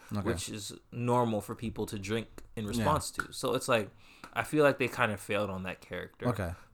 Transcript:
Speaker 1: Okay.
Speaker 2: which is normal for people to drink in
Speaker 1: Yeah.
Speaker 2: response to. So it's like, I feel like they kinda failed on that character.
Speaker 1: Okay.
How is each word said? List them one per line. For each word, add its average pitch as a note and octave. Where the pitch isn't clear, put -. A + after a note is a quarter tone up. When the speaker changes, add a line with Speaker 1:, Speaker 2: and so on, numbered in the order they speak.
Speaker 1:
Okay. G2+
Speaker 2:
which F2+
is G#2+
normal A#2+
for A2+
people A2
to G#2+
drink G#2+
in A2+
Speaker 1:
Yeah. G#2
Speaker 2:
response A#2
to. -
So B2
it's C3
like, A2+
I A2+
feel D3+
like C#3
they B2
kinda A2
failed G2+
on F#2
that F#2
character. -
Speaker 1:
Okay. F#2+